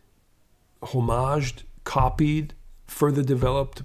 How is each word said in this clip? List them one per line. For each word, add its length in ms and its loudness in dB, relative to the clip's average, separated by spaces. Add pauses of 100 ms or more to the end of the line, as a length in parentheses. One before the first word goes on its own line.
(840)
homaged, 840 -2 (200)
copied, 680 2 (320)
further 360 2
developed, 640 0